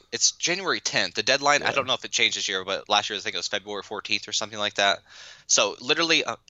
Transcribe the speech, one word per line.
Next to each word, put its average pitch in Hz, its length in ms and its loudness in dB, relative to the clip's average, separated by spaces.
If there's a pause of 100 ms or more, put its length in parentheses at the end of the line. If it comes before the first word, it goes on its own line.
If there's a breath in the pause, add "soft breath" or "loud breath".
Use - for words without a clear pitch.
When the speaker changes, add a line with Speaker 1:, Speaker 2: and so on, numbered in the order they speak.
(120)
Speaker 1:
it's - 200 2
January 170 480 -2
tenth. 101 320 -2
The 110 100 -2
deadline, 139 400 2
I - 40 -2
Speaker 2:
Yeah. 113 60 2
Speaker 1:
don't 135 140 0
know 131 60 0
if 117 140 -4
it 107 40 -14
changed 110 280 2
this 95 100 -4
year, 95 160 -2
but 92 240 -4
last 104 220 2
year 104 80 -4
I - 20 -10
think 98 140 -6
it 92 40 -6
was 87 100 -2
February 101 340 -6
fourteenth 104 440 -6
or 110 60 -12
something 107 260 -4
like 104 180 -4
that. 101 240 4 (460 loud breath)
So, 107 320 2
literally, 156 460 2
uh, - 120 -4 (140)